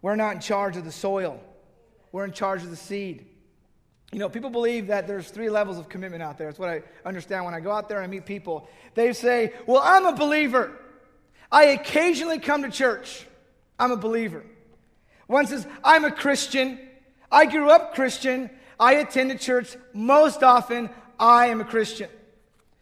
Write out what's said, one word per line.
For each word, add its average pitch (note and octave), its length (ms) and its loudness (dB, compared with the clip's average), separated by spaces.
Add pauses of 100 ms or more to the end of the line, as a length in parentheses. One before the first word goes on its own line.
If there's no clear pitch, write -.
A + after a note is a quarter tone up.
We're G3+ 160 -2
not G#3+ 180 -2
in E3+ 60 -14
charge G3+ 340 -4
of F3+ 80 -12
the D#3+ 80 -14
soil. F#3+ 500 -6 (720)
We're G3 140 -10
in F#3+ 80 -12
charge F#3+ 300 -4
of F3 60 -16
the E3+ 60 -14
seed. G3 500 -12 (880)
You - 80 -12
know, G3+ 80 -6
people A#3 220 -10
believe A#3 380 -4
that G3 200 -4
there's G3 220 -10
three A3 200 -8
levels G3+ 280 -2
of D#3+ 100 -16
commitment F3+ 340 -14
out D3+ 160 -14
there. D#3 120 -10
It's D3 100 -18
what F#3 100 -8
I D#3+ 140 -8 (220)
understand F#3 400 -10
when F3 80 -10
I E3 80 -10
go F#3 100 -6
out G#3 160 -6
there G#3 120 -8
and F#3 60 -8
I - 20 -12
meet F#3+ 180 -14
people. F3+ 420 -10 (280)
They A#3 180 0
say, A#3+ 400 0 (120)
"Well, C4 160 4
I'm F#4+ 240 6
a E4 80 2
believer. C#4+ 640 0 (720)
I D4 180 8
occasionally D#4 720 0
come D4 240 -2
to C4+ 60 -8
church. A3 560 -4 (540)
I'm B3 120 0
a A#3 60 -4
believer." A3 480 -6 (840)
One C4+ 200 2
says, A#3 180 -8 (180)
"I'm D#4 200 6
a D4 80 0
Christian. C4 680 -2 (520)
I D#4 140 8
grew D4 240 0
up E4 260 6
Christian. B3+ 540 -4 (300)
I B3+ 160 6
attend C4+ 360 -2
a C4 60 -8
church B3 380 -4 (180)
most C4+ 500 4
often. A#3+ 460 4 (280)
I A#3+ 300 6
am A3+ 140 -2
a - 40 -6
Christian." G#3+ 440 -4 (720)